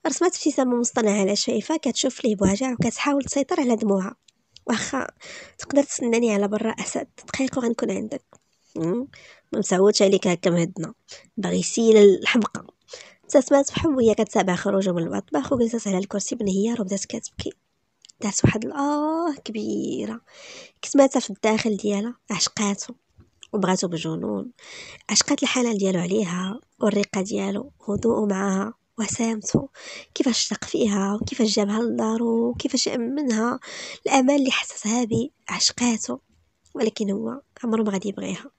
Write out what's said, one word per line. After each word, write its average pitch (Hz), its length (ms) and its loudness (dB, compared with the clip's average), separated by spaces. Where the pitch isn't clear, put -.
رسمات 339 300 0
ابتسامة 254 400 2
مصطنعة 220 440 2
على 202 160 2
شفايفها، 233 400 -2
كتشوف - 480 -2
ليه 214 120 2
بوجع 202 360 2
وكتحاول 277 520 0
تسيطر 302 360 -2
على 247 160 2
دموعها. 196 400 0
"واخا - 400 -2
تقدر 285 240 2
تسناني 233 520 0
على 202 140 2
برا 214 220 -2
أسد، - 380 -8
دقايق 269 300 -2
وغنكون 233 320 -2
عندك." 220 320 -6
"مم، 196 320 -2
ما 233 60 -2
متعودش 196 440 4
عليك 196 240 4
هكا 175 240 2
مهدنة، 170 440 -2
باغي 180 260 -2
سيلة 220 400 8
الحمقى." - 640 6
ابتسمات 277 480 4
بحب 302 240 0
وهي 226 180 6
كتابع 208 420 0
خروجه 196 360 0
من 170 100 0
المطبخ، 262 500 -4
وجلست 233 360 0
على 190 100 0
الكرسي 196 360 -4
بانهيار 220 460 0
وبدات 196 240 -4
كتبكي. - 480 -10
دارت 202 240 0
واحد 220 200 2
الآه 294 720 -2
كبيرة، 214 760 -6
كتماتها 269 380 4
في - 100 -10
الداخل 214 460 0
ديالها، 208 400 -4
عشقاتو 202 640 -2
وبغاتو 190 360 0
بجنون. 165 640 -4
عشقات 277 320 0
الحنان 240 340 0
ديالو 190 240 2
عليها 185 600 -2
والرقة 202 400 0
ديالو، 196 520 -4
هدوءه 220 380 0
معاها، 196 480 -2
وسامته، 226 680 -2
كيفاش - 240 0
شتاق - 260 -4
فيها، 202 500 0
وكيفاش 220 420 -2
جابها 208 260 0
لدارو، 226 680 0
وكيفاش 247 400 -2
أمنها، 240 720 -2
الأمان 269 300 4
اللي 262 140 2
حسسها - 540 -2
بيه. 226 240 0
عشقاتو، 240 680 -2
ولكن 220 360 -2
هو 226 300 -4
عمرو 226 200 0
ما 208 80 0
غادي 196 160 -2
يبغيها. 190 500 -8